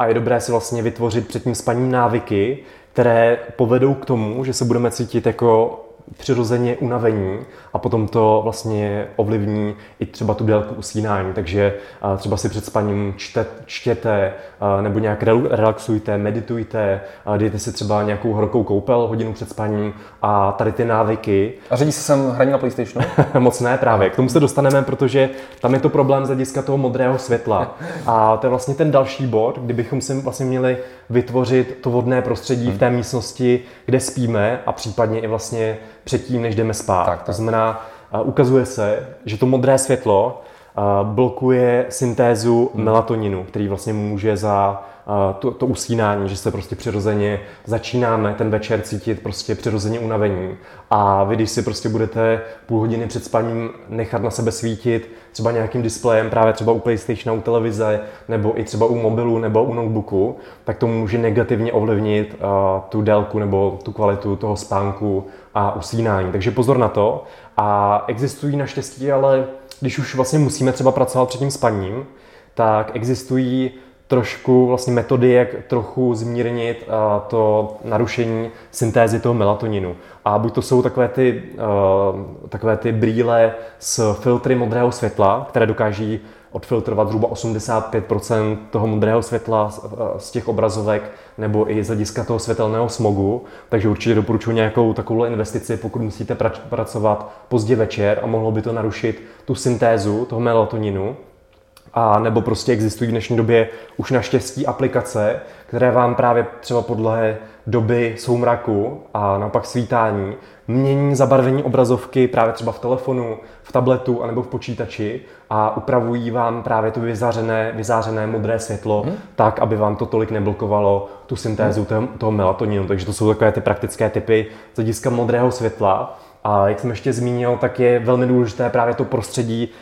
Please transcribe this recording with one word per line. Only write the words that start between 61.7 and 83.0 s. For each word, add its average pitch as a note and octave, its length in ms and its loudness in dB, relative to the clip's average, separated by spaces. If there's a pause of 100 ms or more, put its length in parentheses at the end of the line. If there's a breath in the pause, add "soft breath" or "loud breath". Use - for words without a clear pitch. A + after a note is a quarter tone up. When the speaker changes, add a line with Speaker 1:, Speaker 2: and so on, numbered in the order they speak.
Speaker 1:
ovlivnit, G#2+ 720 0
a, G2 460 2
tu G#2+ 140 -2
délku G#2 360 2
nebo G2 440 0
tu G#2 100 -10
kvalitu G2+ 440 0
toho G#2 200 -2
spánku G2 680 -2 (300 loud breath)
a G2+ 220 0
usínání. G2+ 560 -2
Takže G2+ 180 -2
pozor B2 280 2
na A2+ 100 4
to. G#2 360 0 (320 loud breath)
A G#2 520 2
existují C#3 480 -4
naštěstí, C#3 560 -4
ale C3+ 320 4 (360)
když C3 180 -4
už C3 160 -4
vlastně C3 240 2
musíme C3 340 2
třeba C3 200 2
pracovat B2+ 360 2
před B2 100 -8
tím C#3 120 -2
spaním, A2 540 -2 (500 loud breath)
tak G#2+ 400 2
existují B2+ 760 -2 (360 loud breath)
trošku B2+ 600 4
vlastně B2+ 260 0
metody, B2 400 4
jak B2 160 6 (180)
trochu B2 480 0
zmírnit, A#2 720 -4
a, G#2+ 320 2
to G#2+ 520 2 (120)
narušení A2+ 640 -2 (220 loud breath)
syntézy A2+ 500 2
toho A#2+ 140 2
melatoninu. G2+ 640 0 (280 loud breath)
A G#2 140 4
buď A2+ 160 -2
to B2 80 0
jsou B2 200 2
takové B2+ 260 0
ty, B2+ 340 0 (160)
a, G2 920 0
takové A2 280 0
ty A#2 160 -2
brýle A2+ 600 4 (260 loud breath)